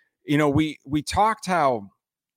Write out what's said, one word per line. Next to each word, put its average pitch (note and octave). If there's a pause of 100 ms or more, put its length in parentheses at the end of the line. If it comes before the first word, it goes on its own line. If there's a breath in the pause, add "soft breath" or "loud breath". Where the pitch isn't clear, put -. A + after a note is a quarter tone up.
(240 loud breath)
You D3
know, D3
we, D3+
we C#3+
talked G#3+
how C3+ (480)